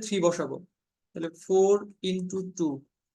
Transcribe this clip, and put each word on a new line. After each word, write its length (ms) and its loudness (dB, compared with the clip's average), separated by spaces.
থ্রি 100 -2
বসাবো। 300 -2
তাহলে 180 -8
four 300 4
into 260 -4
two 180 -2